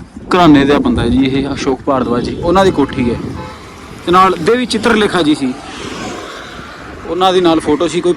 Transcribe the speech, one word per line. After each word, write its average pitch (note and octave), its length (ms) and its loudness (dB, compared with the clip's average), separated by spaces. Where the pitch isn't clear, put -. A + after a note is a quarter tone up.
ਘਰਾਣੇ D3+ 300 6
ਦਾ C#3+ 140 4
ਬੰਦਾ A#2+ 280 0
ਜੀ B2+ 180 2
ਇਹ, C3+ 300 -2
ਅਸ਼ੋਕ C3 280 -2
ਭਾਰਦਵਾਜ A#2+ 420 0
ਜੀ। - 180 -6
ਉਹਨਾਂ F3 220 4
ਦੀ F#3+ 60 4
ਕੋਠੀ B2+ 440 0
ਹੈ - 60 -6
ਤੇ F3 60 0
ਨਾਲ F#3 280 4
ਦੇਵੀ A#3 260 2
ਚਿੱਤਰਲੇਖਾ G#3 560 0
ਜੀ D3+ 120 2
ਸੀ, C3+ 200 -2
ਉਹਨਾਂ F#3 260 2
ਦੀ F#3 80 4
ਨਾਲ E3 200 4
ਫੋਟੋ D3+ 280 0
ਸੀ, D#3+ 120 -4
ਕੋਈ F3 160 2